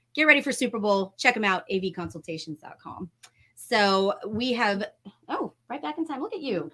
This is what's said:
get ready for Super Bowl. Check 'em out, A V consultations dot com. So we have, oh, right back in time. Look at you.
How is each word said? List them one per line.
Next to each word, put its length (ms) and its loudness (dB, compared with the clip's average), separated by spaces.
get 140 2
ready 140 8
for 100 -2
Super 280 0
Bowl. 380 2
Check 200 4
'em 60 -2
out, 260 2
A 100 0
V 120 -2
consultations 680 -10
dot 200 -18
com. 300 -14
So 580 4
we 260 0
have, 300 0
oh, 260 -4
right 120 -8
back 160 -6
in 80 -2
time. 160 -6
Look 120 -6
at 80 -8
you. 320 -4